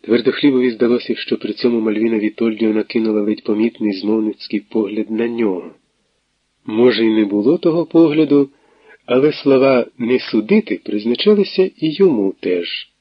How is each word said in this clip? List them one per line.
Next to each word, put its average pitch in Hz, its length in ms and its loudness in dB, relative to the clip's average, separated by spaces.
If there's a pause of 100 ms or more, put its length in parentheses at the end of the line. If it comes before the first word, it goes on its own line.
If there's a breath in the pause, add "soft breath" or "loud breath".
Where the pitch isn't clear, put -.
Твердохлібові 123 680 2
здалося, 117 440 0
що - 220 -6
при 104 160 -8
цьому 120 260 0
Мальвіна 110 400 0
Вітольдіо 110 540 -2
накинула 110 480 -2
ледь 107 220 -4
помітний 107 500 -2
змовницький 107 640 -4
погляд 107 520 -4
на 113 160 -2
нього. 98 440 -4 (960)
Може, 113 400 2
й 110 40 2
не 110 160 2
було 104 320 0
того 165 280 -2
погляду, 147 640 2 (560 soft breath)
але 135 280 2
слова 135 520 2 (120)
«не 123 220 0
судити» - 680 0
призначалися 202 760 0
і 190 140 -2
йому 151 600 0
теж. 90 500 -4 (120)